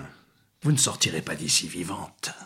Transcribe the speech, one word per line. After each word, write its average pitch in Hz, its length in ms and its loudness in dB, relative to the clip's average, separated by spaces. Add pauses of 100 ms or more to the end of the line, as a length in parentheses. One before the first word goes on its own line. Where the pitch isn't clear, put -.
(640)
Vous 151 80 6
ne 147 60 6
sortirez - 440 2
pas 82 140 -4
d'ici 76 320 0
vivante. 87 640 -6 (140)